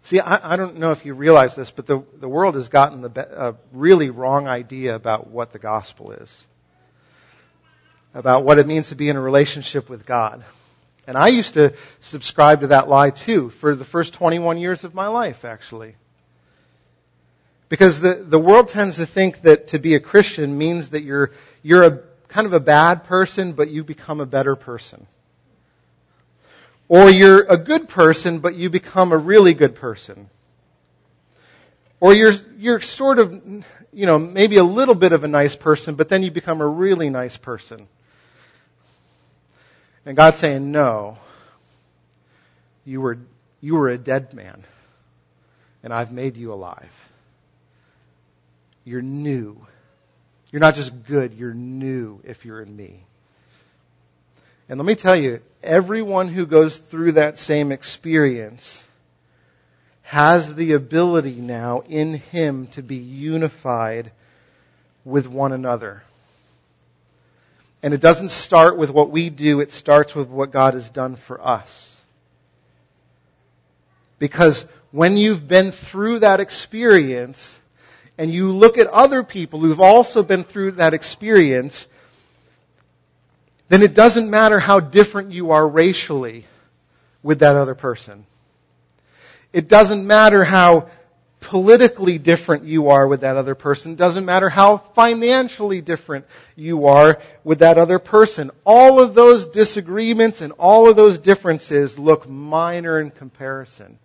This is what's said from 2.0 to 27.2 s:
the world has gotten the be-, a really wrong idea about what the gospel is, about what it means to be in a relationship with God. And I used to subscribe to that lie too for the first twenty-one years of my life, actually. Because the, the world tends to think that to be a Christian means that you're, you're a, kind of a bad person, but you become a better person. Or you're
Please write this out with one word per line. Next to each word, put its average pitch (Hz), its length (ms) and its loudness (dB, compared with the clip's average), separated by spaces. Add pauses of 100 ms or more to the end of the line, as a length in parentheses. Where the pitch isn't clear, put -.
the 135 100 -16
world 165 260 -4
has 123 140 -10
gotten 139 340 0
the 120 80 -16
be-, 127 100 -14
a 127 340 -12 (180)
really 151 360 2
wrong 131 400 -6
idea 123 480 -8
about 110 320 -8
what 117 240 -12
the 110 60 -20
gospel 107 540 -12
is, - 340 -20 (1700)
about 127 280 0
what 147 160 4
it 143 80 2
means 156 220 -6
to 143 60 -16
be 147 160 -6
in 143 60 -6
a 135 40 -8
relationship 139 680 -4
with 110 160 -20
God. 117 380 -6 (600)
And 127 100 -12
I 160 120 4
used 240 260 -2
to 147 200 2 (260)
subscribe 147 640 0
to 139 60 -8
that 143 200 2
lie 139 220 2
too 143 400 -6
for 147 240 -6
the 131 100 -14
first 170 300 -8
twenty-one 170 440 -4
years 175 260 -10
of 170 100 -20
my 190 140 -10
life, 214 360 -8
actually. 113 500 -20 (1700)
Because 170 320 2
the, 180 140 0
the 160 240 -2
world 202 300 4
tends 196 280 -6
to 165 100 -8
think 190 360 -4
that 151 260 4
to 156 100 -6
be 156 160 -2
a 143 60 0
Christian 151 560 -2
means 156 340 -8
that 151 120 -10
you're, 139 300 -6 (300)
you're 175 200 4
a, 147 200 2 (260)
kind 214 180 -4
of 180 80 -6
a 156 60 2
bad 156 440 2
person, 185 480 -6
but 151 180 -6
you 151 140 -12
become 151 360 -14
a 139 60 -10
better 135 300 -4
person. - 500 -20 (1800)
Or 190 200 8
you're 196 320 8